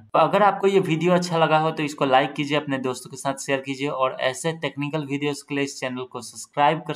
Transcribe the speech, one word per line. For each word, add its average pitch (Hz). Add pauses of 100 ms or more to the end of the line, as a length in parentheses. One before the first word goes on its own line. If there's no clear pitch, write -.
तो -
अगर 160
आपको 202
ये 190
video 175
अच्छा 175
लगा 156
हो 160
तो 160
इसको 147
like 139
कीजिए, 147
अपने 143
दोस्तों 127
के 131
साथ 135
share 135
कीजिए 135
और 131
ऐसे 131
technical 147
videos 143
के 147
लिए 139
इस 139
channel 127
को 127
subscribe 147
कर 156